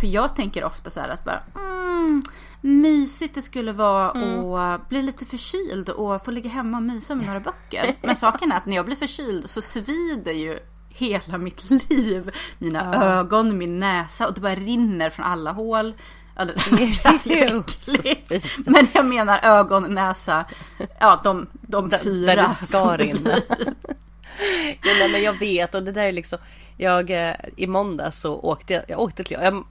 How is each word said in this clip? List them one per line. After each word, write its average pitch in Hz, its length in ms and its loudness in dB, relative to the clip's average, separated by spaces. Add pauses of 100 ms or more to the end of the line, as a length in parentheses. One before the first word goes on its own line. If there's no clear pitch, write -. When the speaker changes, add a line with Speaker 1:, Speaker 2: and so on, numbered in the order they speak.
Speaker 1:
För - 60 4
jag 202 300 0
tänker 202 280 -4
ofta - 260 -10
så 160 100 -10
här 127 80 -6
att 127 160 -8
bara, - 180 -6 (140)
mm, 359 680 -2 (380)
mysigt 285 760 2
det 277 80 -8
skulle 226 300 -8
vara 196 380 2
Speaker 2:
Mm. 180 440 -2
Speaker 1:
att 180 340 -2
bli 269 140 -2
lite 269 220 -6
förkyld 240 640 -6
och 196 360 -4
få 254 60 -8
ligga 240 200 -6
hemma 233 260 -4
och 233 60 -4
mysa 233 320 -6
med 240 120 -4
några 196 140 -6
böcker. 247 580 -4
Speaker 2:
<laughs> - 40 -14
Speaker 1:
Men 240 140 0
saken 247 360 2
är 180 40 0
att - 100 -4
när 196 100 -2
jag 175 100 0
blir 262 100 -6
förkyld 254 540 -6
så 220 120 -8
svider 247 680 -6
ju 156 260 -6 (300)
hela 185 500 -4
mitt 180 320 -10
liv. 220 600 0 (280)
Mina 165 360 -4
Speaker 2:
Ja. 214 100 4
Speaker 1:
ögon, 190 540 2
min 175 200 -4
näsa 185 500 -2
och 190 60 -6
det 190 60 -10
bara 190 140 -2
rinner 196 560 0
från - 160 -6
alla 165 260 -4
hål. 220 420 -2 (420)
Ja, 190 80 -2
det 175 80 -4
är 202 280 4
Speaker 2:
<laughs> 226 240 2
Speaker 1:
jävligt 294 480 4
Speaker 2:
Jo, 226 80 0
Speaker 1:
äckligt. - 240 -10
Speaker 2:
så 269 180 2
fint. - 640 -4
Speaker 1:
Men 277 260 8
jag 269 140 4
menar 220 360 2
ögon, 202 520 6
näsa, 190 500 -2 (560)
ja, 196 240 8
de, 185 280 0
de 202 360 -4
Speaker 2:
Där, 190 100 2
Speaker 1:
fyra 185 280 -2
Speaker 2:
där 185 100 6
det 190 180 6
ska 180 120 -2 (120)
Speaker 1:
som 190 100 4
det 170 80 2
Speaker 2:
rinna. - 240 0
Speaker 1:
blir. 160 280 2
Speaker 2:
<laughs> - 260 -4 (1080)
Ja, - 160 4
nej, 294 140 6
men 202 100 0
jag 208 160 0
vet, 185 360 0
och 196 80 -2
det 190 100 -8
där 208 140 0
är 196 60 0
liksom, 175 260 -6 (380)
jag, 180 340 2 (180)
eh, 165 60 -4 (220)
i 185 100 -4
måndag 185 440 -2
så 151 240 -4
åkte 160 380 -4
jag, 175 160 0
jag 160 120 -4
åkte 190 240 -4
till, - 160 -10
jag 170 60 2
m-, 190 240 0